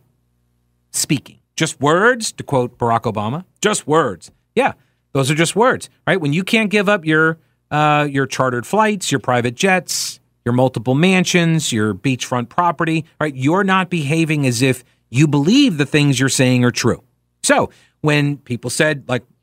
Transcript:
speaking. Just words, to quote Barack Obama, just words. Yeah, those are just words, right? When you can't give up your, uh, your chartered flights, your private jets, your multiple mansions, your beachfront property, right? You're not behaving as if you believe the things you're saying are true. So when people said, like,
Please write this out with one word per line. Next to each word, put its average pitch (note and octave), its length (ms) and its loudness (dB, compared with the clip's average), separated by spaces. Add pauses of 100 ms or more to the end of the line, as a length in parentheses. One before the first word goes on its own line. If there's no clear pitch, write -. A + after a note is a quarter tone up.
(920)
speaking. - 480 -6 (180)
Just D#3+ 240 -6
words, G#3 520 2
to - 100 -14
quote B2 340 -4
Barack A2+ 340 0
Obama, G#2+ 360 -6 (160)
just G3+ 240 -2
words. C#3 440 -2 (240)
Yeah, - 200 0 (380)
those C3+ 180 0
are D#3 40 -2
just D#3+ 220 0
words, A3 320 0 (180)
right? F3+ 140 0
When C#3+ 140 -2
you F#3 100 -2
can't A3 260 0
give G#3 180 0
up G3+ 180 0
your, D#3+ 320 2 (320)
uh, D3 400 2
your C3+ 160 -2
chartered B2 400 -2
flights, G#3+ 440 0
your C3 100 0
private B2 340 0
jets, - 680 -2 (240)
your A#2+ 80 -2
multiple B2+ 420 0
mansions, E3+ 800 0
your G#2+ 220 0
beachfront B2 560 -4
property, E3 560 -2 (120)
right? D3+ 160 -4
You're D#3 300 0
not F#3+ 240 0
behaving D#3 580 0
as A#2+ 140 0
if C3 240 0 (240)
you C#3+ 180 2
believe E3 520 2
the C#3 80 0
things C#3+ 340 2
you're C3+ 80 2
saying B2+ 340 2
are B2 80 4
true. - 320 -2 (400)
So - 280 2 (320)
when D3 340 0
people A#2+ 320 -10
said, D3+ 400 -2
like, B2 160 -4 (180)